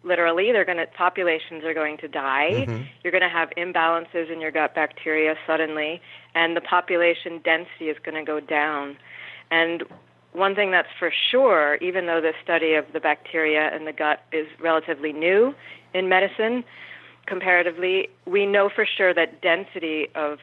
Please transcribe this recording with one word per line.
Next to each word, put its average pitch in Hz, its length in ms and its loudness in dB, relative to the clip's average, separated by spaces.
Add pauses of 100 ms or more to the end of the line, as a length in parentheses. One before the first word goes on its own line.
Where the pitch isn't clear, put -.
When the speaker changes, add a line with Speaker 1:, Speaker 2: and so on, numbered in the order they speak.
Speaker 1:
literally. 175 500 2
They're 190 140 4
gonna, 175 220 -2
populations 170 760 -2
are 165 80 -4
going 151 260 -4
to 156 100 -14
die. 147 580 0
Speaker 2:
Mm-hmm. 117 160 -6 (220)
Speaker 1:
You're 180 80 -2
gonna 185 180 4
have 165 260 -2
imbalances 165 760 -2
in 165 100 -8
your 156 100 -4
gut 151 240 -2
bacteria 156 640 0 (100)
suddenly, 156 560 -2 (320)
and 165 220 2
the 165 40 0
population 170 840 2
density 165 440 -2
is 147 140 -4
gonna 156 220 -8
go 151 160 -4
down. 147 560 -2 (540)
And 165 340 2 (480)
one 196 240 0
thing 202 160 2
that's 175 160 2 (100)
for 170 120 -2 (200)
sure, 180 500 4
even 180 260 -2
though 165 140 0
the 160 220 0
study 160 320 2
of 151 180 2
the 160 80 -6
bacteria 156 760 0
in 156 100 -8
the 156 80 -10
gut 151 400 -2
is 156 140 -4 (140)
relatively 160 520 -2
new 196 420 4 (400)
in 185 140 0
medicine, 220 560 2 (640)
comparatively, 180 840 0 (160)
we 202 220 2
know 202 220 4
for 214 180 0
sure 190 280 2
that 160 280 0
density 165 720 -2
of 147 280 -4